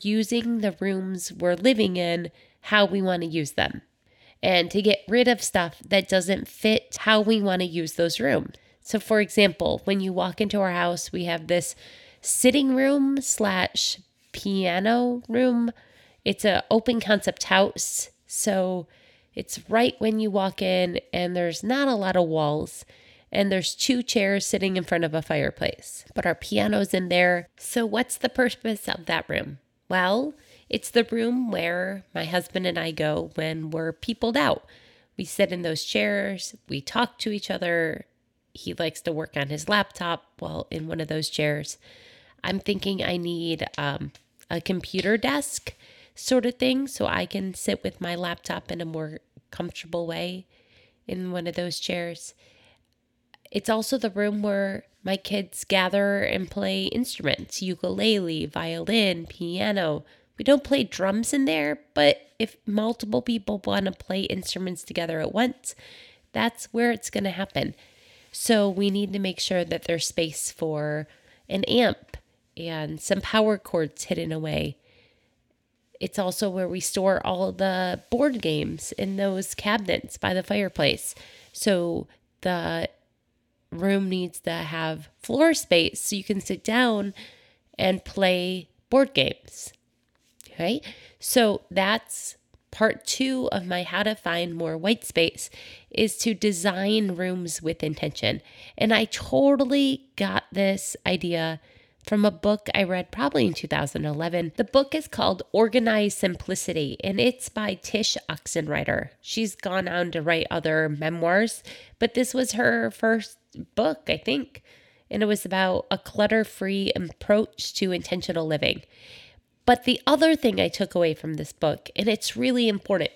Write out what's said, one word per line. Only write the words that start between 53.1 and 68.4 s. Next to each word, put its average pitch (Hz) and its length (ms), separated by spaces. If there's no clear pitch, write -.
It's - 180
also 226 280
the 226 120
room 208 320
where 196 440
my 196 140
kids 196 480
gather 196 580
and - 260
play 190 360
instruments, - 760
ukulele, 185 840
violin, 165 800
piano. 180 800
We 226 60
don't 277 200
play 269 220
drums 196 480
in 269 100
there, 151 360
but - 360
if 226 160
multiple 214 560
people 208 440
want 196 200
to 190 60
play 190 300
instruments 185 640
together 165 360
at 156 140
once, - 420
that's - 400
where 233 200
it's 220 180
gonna 196 220
happen. 180 440
So 208 380